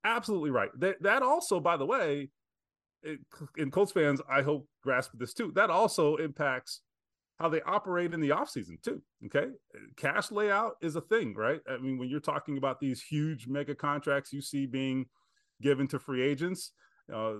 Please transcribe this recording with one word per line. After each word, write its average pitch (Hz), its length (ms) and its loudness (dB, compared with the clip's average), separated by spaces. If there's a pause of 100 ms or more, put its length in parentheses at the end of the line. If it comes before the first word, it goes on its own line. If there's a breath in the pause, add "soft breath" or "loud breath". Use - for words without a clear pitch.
absolutely 214 460 0
right. 113 180 2 (100)
That, 185 240 0
that 214 180 4
also, 269 380 2
by 170 160 2
the 139 100 -2
way, 151 440 0 (760)
it, 156 160 -10 (380)
and 143 140 -2
Colts 202 200 2
fans, 147 380 4
I 139 120 4
hope, 143 260 -2 (140)
grasp 131 340 0
this 120 180 -8
too. 220 220 -4
That 202 140 6
also 170 460 4
impacts 147 640 -4 (560)
how 165 120 0
they 156 120 2
operate 175 520 0
in 165 80 -2
the 143 80 4
offseason 123 520 -2
too, - 200 -6 (240)
okay? 240 260 0 (440)
Cash 175 360 -2
layout 208 500 2
is 160 140 -2
a 165 60 -2
thing, 170 340 0
right? 123 240 2 (100)
I 131 80 -4
mean, 131 220 -4
when 127 100 -6
you're 143 100 -4
talking 143 380 -4
about 135 220 -2
these 131 220 -2
huge 151 460 -4
mega 143 280 -4
contracts 143 580 -2
you 143 80 -8
see 139 240 -4
being 131 400 -2 (560)
given 139 280 2
to 139 100 -4
free 127 240 -2
agents, 147 480 -2 (420 soft breath)
uh, 110 260 -4